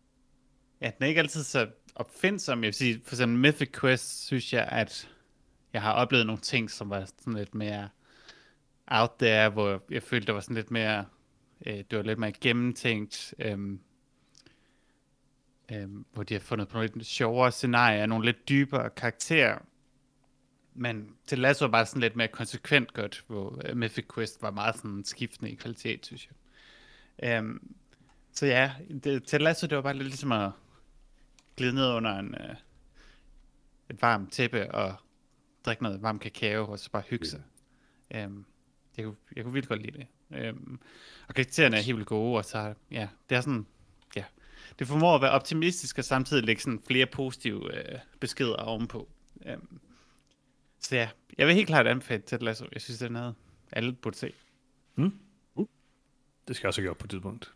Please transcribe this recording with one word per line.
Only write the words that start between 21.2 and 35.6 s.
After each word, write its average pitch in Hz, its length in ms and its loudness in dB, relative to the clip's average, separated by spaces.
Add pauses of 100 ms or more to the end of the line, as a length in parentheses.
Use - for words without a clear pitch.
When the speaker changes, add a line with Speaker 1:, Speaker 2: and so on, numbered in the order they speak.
Speaker 1:
Ted 143 120 -2
Lasso 139 260 6
var 127 80 4
bare 113 140 8
sådan 135 140 -4
lidt 113 160 2
mere 113 120 2
konsekvent - 640 0
godt, - 340 -6
hvor, 104 380 -8
øh, - 120 -4
Mythic 113 280 -2 (100)
Quest - 280 -6
var 107 80 -6
meget 104 260 -2
sådan 101 280 -8
skiftende - 460 -8
i 113 40 -10
kvalitet, 117 520 -8
synes - 220 -18 (920)
jeg. 117 180 2
Øhm, 110 360 -8 (580)
så - 140 -2
ja, 135 260 4 (320)
det, 139 200 0
Ted - 140 2
Lasso, 160 280 2
det 147 100 0
var 139 60 0
bare 139 120 -2
lidt 135 140 -6
ligesom 135 240 -2
at 104 180 2 (1080)
glide 127 180 0
ned 135 200 4
under 110 240 0
en, 98 160 -8
øh, - 200 -10 (1400)
et 110 120 -14
varmt 107 300 2
tæppe 120 420 0
og 98 200 -2 (720)